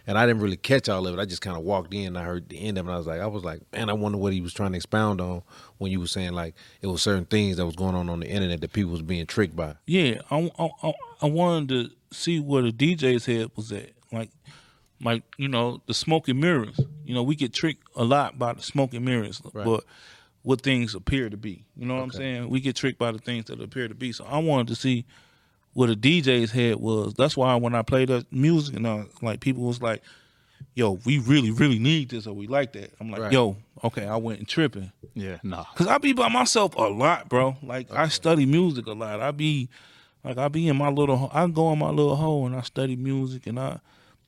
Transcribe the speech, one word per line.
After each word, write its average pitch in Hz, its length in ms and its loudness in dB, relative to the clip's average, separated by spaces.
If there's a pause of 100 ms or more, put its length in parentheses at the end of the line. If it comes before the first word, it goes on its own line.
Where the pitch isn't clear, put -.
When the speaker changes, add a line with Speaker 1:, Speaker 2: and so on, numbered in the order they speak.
Speaker 1:
and 104 120 -2
I 113 100 6
didn't 113 140 2
really 98 160 0
catch - 320 2
all 92 180 0
of 90 100 -4
it. 92 40 -2
I 107 40 -2
just 92 160 -10
kinda 87 200 -6
walked 92 320 -2
in, 98 140 -4
and 90 100 -8
I 87 60 -6
heard 87 260 -6
the - 100 -16
end 101 180 -6
of 92 80 -4
it, 90 40 -6
and 90 60 -4
I - 20 -4
was 82 100 -6
like, 82 140 -6
I 101 60 -4
was 104 180 -6
like, 80 160 -8 (100)
"Man, 110 180 -4
I 104 40 0
wonder 104 240 -2
what 98 160 0
he 92 80 -2
was 87 120 -8
trying 98 200 -2
to - 40 -4
expound 104 440 0
on 90 200 -6 (360)
when 95 140 -4
you 95 100 -2
were 87 60 -4
saying, 90 260 -4
like, 82 200 -6 (280)
it 98 60 -6
was 90 140 -2
certain 98 240 2
things 101 320 2
that 90 80 0
was 82 120 -4
going 92 180 0
on 90 140 -2
on 85 100 -4
the 85 100 -6
internet 90 320 -2
that 82 120 -6
people 98 180 0
was 85 100 -4
being 82 240 -4
tricked 85 300 0
by." 78 200 -6 (120)
Speaker 2:
Yeah, 156 420 2
I, 160 300 -2
I, 165 100 -2 (140)
I, 160 80 0 (300)
I 151 60 2
wanted 160 420 2
to - 460 -4
see 165 260 0
where 139 200 2
the 117 120 2
D 143 220 4
J's 127 300 2
head 113 300 0
was 113 160 -10
at. 101 200 -10 (200)
Like, 113 200 -8 (680)
like, 117 200 0 (160)
you 139 100 -2
know, 123 380 0
the 117 80 -4
smoke 160 340 0
and 131 140 2
mirrors. 151 380 2 (260)
You 120 80 -6
know, 123 100 0
we 143 120 2
get 127 180 -2
tricked - 300 -2 (120)
a 127 80 0
lot 131 360 2
by 120 140 0
the - 100 -14
smoke 135 320 0
and 117 100 -4
mirrors, 117 340 -2 (140)
Speaker 1:
Right. 104 100 -8
Speaker 2:
but 113 200 0 (580)
what 123 200 0
things 120 340 0
appear 120 340 -2
to 104 80 -10
be. 101 260 -12 (140)
You 123 80 -10
know 127 100 -4
what 131 80 -4
I'm 131 60 -10
Speaker 1:
Okay. - 80 -12
Speaker 2:
saying? 123 320 -6
We 131 100 0
get 131 160 -2
tricked - 220 -2
by 120 140 0
the 110 80 -10
things 117 260 -6
that 117 160 -12
appear 113 260 -8
to 110 60 -12
be. 120 180 -8
So - 140 -14
I 139 140 -4
wanted 143 300 2
to 117 60 -2
see 123 300 0 (680)
where 123 140 4
the 113 80 4
D 139 260 6
J's 123 300 4
head 120 260 2
was. 107 360 -2
That's 139 240 2
why 127 180 4
when 120 200 0
I 113 80 2
played 131 260 4
that 123 240 -2
music 143 420 4
and 117 120 -2
I, 107 180 -4 (160)
like, 110 200 -2
people 127 220 0
was 120 160 -2
like, 113 220 -2 (720)
"Yo, 110 200 4 (120)
we 139 140 4
really, 123 320 4
really 123 260 4
need 139 320 2
this 113 160 -10
or 107 80 -10
we 101 140 -8
like 131 260 0
that." 101 260 -14
I'm 110 120 -12
like, 113 100 -6
Speaker 1:
Right. 107 100 -4
Speaker 2:
"Yo, 117 260 4 (260)
okay, 117 240 -4
I 107 100 -2
went 113 220 -4
and 107 80 -10
tripping." 104 440 -2 (220)
Speaker 3:
Yeah, 95 300 -8
nah. 90 220 -8 (100)
Speaker 2:
'Cause 170 120 2
I 277 120 4
be 285 140 2
by 240 160 2
myself 226 460 2
a - 140 -2
lot, 135 400 0
bro. 131 320 2
Like, 127 300 -10
I 127 140 0
Speaker 1:
Okay. 160 40 0
Speaker 2:
study 160 380 4
music 143 400 2
a 110 60 -8
lot. 107 280 -6
I 131 100 -2
be, 147 380 -2 (560)
like, 127 140 -8
I 139 100 0
be 165 180 0
in 147 100 4
my 143 120 2
little 139 260 2
ho-, 135 160 -2
I 160 160 2
go 160 240 2
in 151 80 2
my 151 120 0
little 147 260 4
hole 151 300 0
and 127 80 -4
I 131 60 -4
study 131 360 -4
music 131 480 -4
and 117 140 -6
I, 135 200 -6 (480)